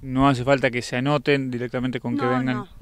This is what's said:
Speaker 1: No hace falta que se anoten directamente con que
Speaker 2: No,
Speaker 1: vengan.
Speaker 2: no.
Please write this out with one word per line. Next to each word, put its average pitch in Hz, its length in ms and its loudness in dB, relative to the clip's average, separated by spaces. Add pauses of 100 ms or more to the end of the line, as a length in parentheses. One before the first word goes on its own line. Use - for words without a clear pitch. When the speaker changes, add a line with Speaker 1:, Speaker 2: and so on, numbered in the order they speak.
Speaker 1:
No 135 300 2
hace 123 140 2
falta 135 260 4
que 120 100 -4
se 127 160 -6
anoten 139 540 0
directamente 123 500 -4
con 120 160 -4
que - 80 -2
Speaker 2:
No, 123 60 2
Speaker 1:
vengan. 127 260 0
Speaker 2:
no. - 120 -8 (140)